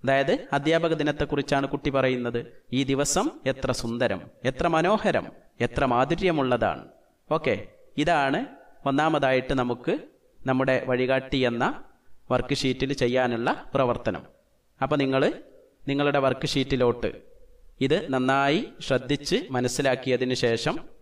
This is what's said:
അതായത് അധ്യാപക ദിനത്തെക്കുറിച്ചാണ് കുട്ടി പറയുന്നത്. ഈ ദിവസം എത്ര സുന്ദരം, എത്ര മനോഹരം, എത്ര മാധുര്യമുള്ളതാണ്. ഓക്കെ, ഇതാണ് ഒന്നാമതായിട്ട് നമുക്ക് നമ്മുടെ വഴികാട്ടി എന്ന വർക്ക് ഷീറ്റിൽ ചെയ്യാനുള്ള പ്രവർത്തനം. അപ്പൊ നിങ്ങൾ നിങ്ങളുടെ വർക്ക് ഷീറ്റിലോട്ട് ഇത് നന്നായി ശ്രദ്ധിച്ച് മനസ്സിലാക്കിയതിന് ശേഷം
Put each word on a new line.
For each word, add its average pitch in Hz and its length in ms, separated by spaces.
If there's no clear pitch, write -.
അതായത് 135 480
അധ്യാപക 160 420
ദിനത്തെക്കുറിച്ചാണ് 143 720
കുട്ടി 143 240
പറയുന്നത്. 127 500
ഈ 135 120
ദിവസം 143 460
എത്ര 131 260
സുന്ദരം, 117 480
എത്ര 131 240
മനോഹരം, 165 580
എത്ര 120 240
മാധുര്യമുള്ളതാണ്. 127 1000
ഓക്കെ, 127 380
ഇതാണ് 151 480
ഒന്നാമതായിട്ട് 139 680
നമുക്ക് 123 440
നമ്മുടെ 131 400
വഴികാട്ടി 131 520
എന്ന 127 460
വർക്ക് 127 240
ഷീറ്റിൽ 131 380
ചെയ്യാനുള്ള 123 840
പ്രവർത്തനം. 117 480
അപ്പൊ 139 140
നിങ്ങൾ 139 360
നിങ്ങളുടെ 143 300
വർക്ക് 135 300
ഷീറ്റിലോട്ട് 123 640
ഇത് 135 320
നന്നായി 139 560
ശ്രദ്ധിച്ച് 139 560
മനസ്സിലാക്കിയതിന് 127 840
ശേഷം 123 440